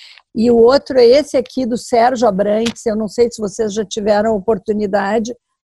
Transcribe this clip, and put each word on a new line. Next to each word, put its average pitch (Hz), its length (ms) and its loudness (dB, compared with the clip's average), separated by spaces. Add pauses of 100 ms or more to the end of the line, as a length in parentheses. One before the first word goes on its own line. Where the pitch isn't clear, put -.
(340)
E 233 180 2
o 233 40 4
outro 262 420 4
é 240 60 6
esse 285 320 4
aqui 262 300 -4
do 226 100 -4
Sérgio 240 520 0
Abrantes, 208 580 -2
eu 214 80 -2
não 214 140 -4
sei 240 200 0
se 226 120 -14
vocês 208 320 -6
já 208 120 -6
tiveram 214 460 0
a 220 60 0
oportunidade, 208 1000 -2 (340)